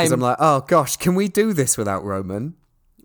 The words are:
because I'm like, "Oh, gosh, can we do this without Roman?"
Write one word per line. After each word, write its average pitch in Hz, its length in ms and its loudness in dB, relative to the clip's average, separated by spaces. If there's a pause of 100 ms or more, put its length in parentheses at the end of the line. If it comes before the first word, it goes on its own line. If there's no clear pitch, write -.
because 160 100 4
I'm 123 80 0
like, 123 180 0
"Oh, 143 260 2
gosh, 156 300 2
can 180 200 0
we 196 120 0
do 214 240 0
this 143 260 0
without 101 280 -4
Roman?" 98 480 -6 (520)